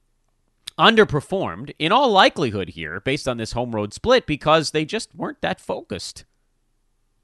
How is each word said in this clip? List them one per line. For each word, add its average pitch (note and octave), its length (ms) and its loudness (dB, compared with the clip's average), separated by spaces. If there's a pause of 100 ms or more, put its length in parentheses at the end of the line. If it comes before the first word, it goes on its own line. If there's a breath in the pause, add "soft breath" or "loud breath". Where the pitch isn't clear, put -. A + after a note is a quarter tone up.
(800)
underperformed, D3+ 1000 -4
in D#3+ 140 -2
all C4 180 2
likelihood A#2 600 2
here, E2 300 -8
based C#3+ 260 -2
on A#2+ 120 0
this A2+ 140 -4
home A#2 220 -2
road G#2 200 -2
split, A#3 320 4
because D3+ 440 4
they D#3 140 0
just G#3 300 -4
weren't F3+ 260 -8
that F3 200 -2
focused. - 640 -6 (1000)